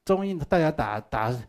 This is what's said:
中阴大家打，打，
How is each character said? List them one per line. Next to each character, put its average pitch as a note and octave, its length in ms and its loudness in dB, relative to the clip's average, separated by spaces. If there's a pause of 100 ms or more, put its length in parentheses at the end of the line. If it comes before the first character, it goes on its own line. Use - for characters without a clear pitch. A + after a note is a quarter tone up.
中 F#3+ 220 2
阴 G3 120 -4
大 E3+ 220 2
家 D#3 120 4
打， G#2+ 280 -2
打， A2 340 -2 (160)